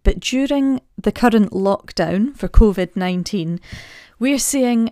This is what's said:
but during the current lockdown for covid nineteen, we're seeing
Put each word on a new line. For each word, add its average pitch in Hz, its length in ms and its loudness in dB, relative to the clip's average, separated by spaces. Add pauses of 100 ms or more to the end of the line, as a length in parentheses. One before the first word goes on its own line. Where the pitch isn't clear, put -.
but - 160 2
during 269 600 -2 (160)
the - 140 -2
current 220 400 2
lockdown 196 840 -2
for - 120 -6
covid 190 480 4
nineteen, 180 640 -4 (580)
we're 269 220 0
seeing 240 520 0